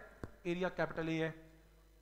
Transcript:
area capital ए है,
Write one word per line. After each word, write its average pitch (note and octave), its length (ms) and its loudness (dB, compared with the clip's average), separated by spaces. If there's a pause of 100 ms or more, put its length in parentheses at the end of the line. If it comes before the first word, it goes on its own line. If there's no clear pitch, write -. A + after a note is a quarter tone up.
(460)
area F3+ 240 4
capital D#3+ 380 0
ए D#3+ 140 2
है, D#3+ 120 0 (680)